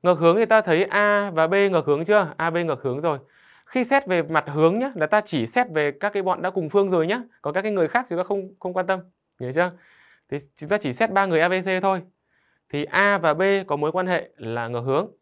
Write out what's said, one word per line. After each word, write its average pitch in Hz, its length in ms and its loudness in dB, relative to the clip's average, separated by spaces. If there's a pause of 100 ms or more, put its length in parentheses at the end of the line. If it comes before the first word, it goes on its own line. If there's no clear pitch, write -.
Ngược 175 160 4
hướng 170 160 6
thì 220 100 2
ta 220 160 6
thấy 180 220 2
A 202 500 2
và 160 140 2
B 175 60 0 (180)
ngược 160 140 0
hướng 147 200 0
chưa? 196 320 2
A, 160 120 0
B 165 160 -2
ngược 143 180 -2
hướng 135 180 -4
rồi. 151 180 -2 (460)
Khi 254 180 -2
xét 277 240 0
về 180 140 2
mặt 156 260 -2
hướng 160 320 2
nhá, 269 160 -4
là 151 120 -2
ta 208 140 2
chỉ 147 240 -2
xét 247 240 -2
về 151 220 0
các 202 220 -6
cái 196 100 -2
bọn 185 180 -2
đã 180 80 -2
cùng 180 200 -4
phương 196 200 2
rồi 170 180 2
nhá. 233 140 -2 (200)
Còn 151 120 -6
các 185 80 -2
cái 214 100 -4
người 180 160 0
khác - 220 -2
chúng 170 100 -4
ta 180 40 -2
không, 196 260 -6 (100)
không 180 140 -8
quan 185 140 -2
tâm. 190 120 0 (400)
Nhớ 127 160 -6
chưa? 175 160 2 (580)
Thì 139 80 -8 (180)
chúng 151 140 -14
ta 208 80 0
chỉ 139 160 -4
xét 220 180 -2
ba 196 140 2
người 165 160 2
A, 175 80 2
B, - 20 0
C 185 300 -2
thôi. 190 200 0 (680)
Thì 147 140 -4
A 202 340 2
và 160 160 2
B 160 80 -2 (260)
có 147 80 -2
mối 147 160 -2
quan 185 160 -2
hệ 180 300 -2
là 117 300 -6
ngược 120 140 -4
hướng. 143 300 -2 (100)